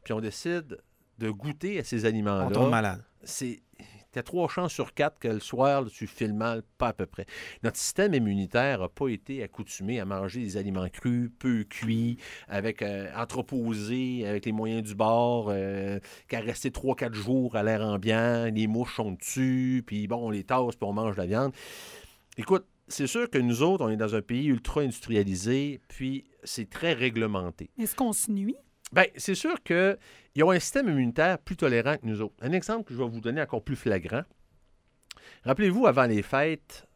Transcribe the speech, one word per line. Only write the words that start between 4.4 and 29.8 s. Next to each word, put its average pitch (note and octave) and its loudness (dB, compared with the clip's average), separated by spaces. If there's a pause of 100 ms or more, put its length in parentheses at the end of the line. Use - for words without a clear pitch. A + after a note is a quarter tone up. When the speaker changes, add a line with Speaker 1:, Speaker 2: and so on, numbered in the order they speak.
Speaker 1:
chances F3+ -2
sur - -4
quatre D3 2
que - -6
le A2 0
soir, C#3 2
là, A#2 -4
tu - -8
files G#2+ -2
mal, A2+ 0 (160)
pas B2 2
à A2+ -2
peu F#2 -4
près. - -12 (380)
Notre A2+ -2
système F#3+ 2
immunitaire A2 2
a F2+ -2
pas C#3 -4
été B2 -6
accoutumé G#2 -6
à G2 -4
manger G2 -4
des G2+ -6
aliments F#2+ -2
crus, A#2+ -2
peu A#2 0
cuits, A2+ -2 (280)
avec, G2+ -4
euh, G2 -4
entreposés, A#2+ -2
avec G#2 -2
les A2 -2
moyens A2 -2
du G#2 -8
bord, A#2 4
euh, G2 -2 (300)
qu'à A#2 -2
rester A#2 -4
trois, C3 -2
quatre A#2 -4
jours A#2+ 0
à G#2 2
l'air A2 2
ambiant, A2 2 (100)
les A2 2
mouches A#2 0
sont G#2+ -2
dessus, B2+ 0
puis G#2 -4
bon, A#2+ -2
on G#2+ -2
les G2+ -2
tasse, B2+ 0
puis G#2 -4
on G2+ -2
mange G#2 0
la F#2 -2
viande. B2 0 (840)
Écoute, F#3 2 (200)
c'est - -2
sûr A#3+ 0
que C#3+ 2
nous A#2+ 2
autres, E3+ 4
on A2 2
est A2 0
dans G#2+ 0
un G#2+ 0
pays B2+ -2
ultra-industrialisé, A#2+ 0
puis C3+ -6 (200)
c'est - -8
très E3 -2
réglementé. A2 0
Speaker 3:
Est-ce A3 -2
qu'on A#3 0
se - -2
nuit ? G3+ 0 (380)
Speaker 1:
Ben, F3+ 8 (100)
c'est - -2
sûr D#4+ -2
qu'ils F3+ 2